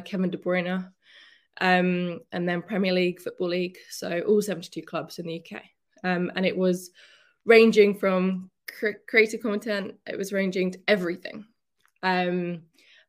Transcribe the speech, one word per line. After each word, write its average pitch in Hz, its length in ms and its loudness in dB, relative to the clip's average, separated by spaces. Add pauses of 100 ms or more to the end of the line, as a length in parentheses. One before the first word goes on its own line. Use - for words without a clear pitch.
Kevin 185 240 -2
De 175 80 -6
Bruyne, 180 520 -4 (680)
um, 180 640 2 (100)
and 175 160 -4
then 175 140 -2
Premier 185 320 -2
League, 180 260 0
Football - 300 -6
League, 180 280 -4 (120)
so 180 320 -6
all 208 200 2
seventy-two 170 420 -10
clubs - 360 -10
in 170 60 -12
the 165 80 -8
U 170 80 -10
K. - 200 -18 (440)
Um, 180 300 -2
and 190 100 0
it 180 100 0
was 180 360 0 (520)
ranging 214 540 8
from 185 540 0 (160)
cre-, - 400 -8
creative 220 340 2
content, 208 540 -4 (100)
it - 120 -6
was 190 140 -6
ranging 190 400 0
to 185 160 -14
everything. 196 580 -2 (580)
Um, 180 580 -2 (480)